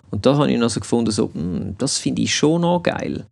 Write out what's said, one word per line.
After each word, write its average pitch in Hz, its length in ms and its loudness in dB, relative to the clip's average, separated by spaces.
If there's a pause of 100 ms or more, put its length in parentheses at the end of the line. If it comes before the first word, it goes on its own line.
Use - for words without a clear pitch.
(100)
Und 104 160 0
da 139 100 6
habe 143 120 4
ich 127 60 4
dann 120 80 2
also 113 160 0
gefunden, 117 320 0
so, 107 220 0
hm, 95 460 -4
das - 180 -2
finde 123 240 -2
ich 110 140 0
schon 160 260 2
noch 175 220 2
geil. - 500 -2